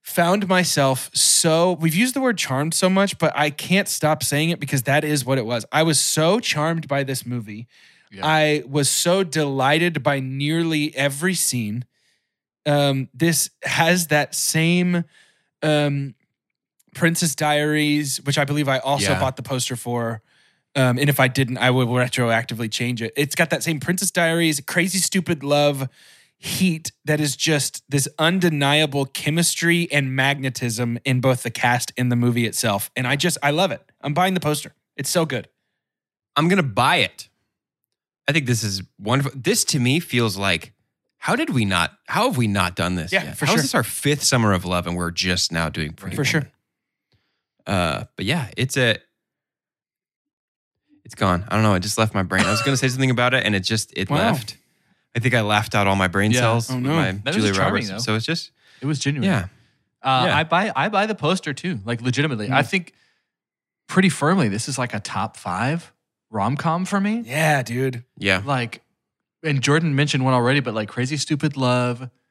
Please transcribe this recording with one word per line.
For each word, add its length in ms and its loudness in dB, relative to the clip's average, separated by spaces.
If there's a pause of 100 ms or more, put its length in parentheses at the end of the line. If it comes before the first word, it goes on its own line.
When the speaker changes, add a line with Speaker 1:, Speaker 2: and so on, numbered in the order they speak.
Speaker 1:
found 460 0
myself 640 2
so, 600 4
we've 200 0
used 220 2
the 60 0
word 160 0
charmed 360 -2
so 160 2
much, 300 2
but 160 2
I 160 0
can't 360 0
stop 360 -2
saying 260 0
it 100 -2
because 240 -2
that 200 2
is 220 0
what 120 0
it 80 -2
was. 260 -4
I 120 2
was 160 2
so 400 2
charmed 480 -2
by 160 -2
this 220 -6
movie. 420 -8 (440)
Speaker 2:
Yeah. 140 -8
Speaker 1:
I 420 2
was 220 0
so 340 2
delighted 800 0
by 180 0
nearly 760 -2
every 400 0
scene. 500 -2 (800)
Um, 480 2
this 360 0 (140)
has 440 2
that 260 0
same, 680 0 (580)
um, 540 0 (800)
Princess 400 0
Diaries, 880 0
which 160 0
I 60 2
believe 220 0
I 120 2
also 320 0
Speaker 3:
Yeah. 80 2
Speaker 1:
bought 160 -2
the 80 -12
poster 320 -4
for. 460 -4 (540)
Um, 220 4
and 120 2
if 100 0
I 80 6
didn't, 320 0
I 120 4
would 160 2
retroactively 840 0
change 300 -4
it. 140 -6
It's 200 -2
got 160 0
that 120 -2
same 160 -2
Princess 320 -2
Diaries, 540 2
Crazy 340 0
Stupid 440 -2
Love 440 2 (540)
heat 520 -2 (100)
that 160 0
is 160 0
just 540 -2
this 180 0 (100)
undeniable 880 2
chemistry 840 0
and 240 0
magnetism 880 -2
in 160 0
both 240 0
the 80 -6
cast 460 0
and 120 0
the 60 2
movie 300 2
itself. 500 -2
And 100 -4
I 120 0
just, 260 0
I 80 2
love 200 2
it. 100 -8 (180)
I'm 140 -6
buying 220 2
the 40 0
poster. 340 -4 (220)
It's 140 -6
so 160 2
good. 240 -6 (880)
Speaker 3:
I'm 100 2
gonna 160 4
buy 340 2
it. 300 -2 (1000)
I 60 0
think 140 0
this 180 0
is 200 -4 (140)
wonderful. 380 -2
This 300 0
to 160 0
me 180 2
feels 380 -2
like, 340 -2 (460)
how 180 -2
did 140 -2
we 160 2
not, 320 0 (100)
how 220 0
have 80 -2
we 100 2
not 260 0
done 220 -2
this 160 -6
Speaker 1:
Yeah, 140 -2
Speaker 3:
yet? 120 -12
Speaker 1:
for 80 -4
Speaker 3:
How 80 2
is 40 4
Speaker 1:
sure. 60 2
Speaker 3:
this 120 -4
our 80 2
fifth 400 -4
Summer 300 2
of 100 0
Love 240 -2
and 80 -4
we're 160 -4
just 400 -2
now 160 -2
doing 240 -6
Pretty 240 -12
Speaker 1:
For 80 -2
sure. 240 -2 (1200)
Speaker 3:
Woman? 140 0
Uh, 220 -2 (120)
but 100 -6
yeah, 300 -2
it's 220 -2
a, 200 2 (2000)
it's 100 -18
gone. 320 0
I 80 -2
don't 80 4
know. 120 6
It 60 2
just 160 -4
left 160 0
my 100 0
brain. 220 0
I 60 0
was 100 -2
gonna 160 0
say 100 0
something 220 0
about 240 2
it 120 0
and 100 2
it 60 0
just, 340 -2
it 140 -4
Speaker 1:
Wow. 80 0
Speaker 3:
left. 400 -2 (580)
I 40 0
think 140 0
I 80 4
laughed 320 0
out 140 2
all 80 4
my 120 2
brain 240 2
Speaker 2:
Yeah. 100 2
Speaker 3:
cells 280 0
Speaker 1:
Oh, 60 -4
Speaker 3:
with 80 -4
Speaker 1:
no. 120 0
Speaker 3:
my 160 2
Speaker 2:
That 160 -8
was 100 -2
Speaker 3:
Julia 160 2
Speaker 2:
charming, 200 2 (140)
Speaker 3:
Roberts. 20 -8
Speaker 2:
though. 80 -8
Speaker 3:
So 180 -2
it's 100 -2
just 260 -6 (300)
Speaker 2:
It 40 -8
was 140 -2
genuine. 280 0
Speaker 3:
Yeah. 200 0 (540)
Speaker 2:
Uh, 260 2
Speaker 3:
Yeah. 100 2
Speaker 2:
I 80 2
buy, 300 0
I 140 0
buy 160 2
the 100 -4
poster 380 -2
too. 300 -6
Like 180 -4
legitimately, 460 0
Speaker 1:
Mm. 60 -2
Speaker 2:
I 100 4
think 300 -4 (920)
pretty 220 4
firmly 380 2
this 220 -4
is 80 -6
like 160 -4
a 60 -4
top 360 -6
five 560 -4 (380)
rom-com 560 -2
for 160 0
me. 240 0
Speaker 1:
Yeah, 380 0
dude. 400 -4 (140)
Speaker 3:
Yeah. 280 0
Speaker 2:
Like, 380 -4 (600)
and 180 0
Jordan 340 2
mentioned 280 2
one 100 4
already, 280 4
but 120 -4
like 160 -2
Crazy 280 -4
Stupid 400 -2
Love, 520 0 (220)